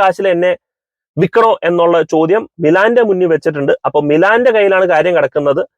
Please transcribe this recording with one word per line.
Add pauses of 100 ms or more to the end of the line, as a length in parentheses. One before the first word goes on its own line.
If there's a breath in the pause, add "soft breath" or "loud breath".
കാശിൽ
എന്നെ (600)
വിൽക്കണോ?"
എന്നുള്ള (120)
ചോദ്യം (100)
മിലാന്റെ
മുന്നിൽ
വെച്ചിട്ടുണ്ട്. (120)
അപ്പൊ (100)
മിലാന്റെ
കയ്യിലാണ്
കാര്യം
കിടക്കുന്നത്. (100)